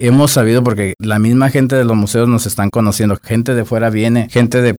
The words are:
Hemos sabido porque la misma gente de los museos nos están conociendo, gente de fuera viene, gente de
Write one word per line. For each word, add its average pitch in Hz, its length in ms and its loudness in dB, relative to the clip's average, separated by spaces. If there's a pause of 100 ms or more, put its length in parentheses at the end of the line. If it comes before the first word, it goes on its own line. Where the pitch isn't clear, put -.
Hemos 131 320 2
sabido 120 320 2
porque 101 340 -2
la 107 200 -2
misma 123 320 2
gente 135 260 0
de 127 80 2
los 113 120 0
museos 110 300 0
nos 120 200 0
están 101 240 -2
conociendo, 104 520 -2
gente 117 320 -2
de 113 120 -2
fuera 113 240 -2
viene, 113 400 -2
gente 123 320 2
de 120 160 2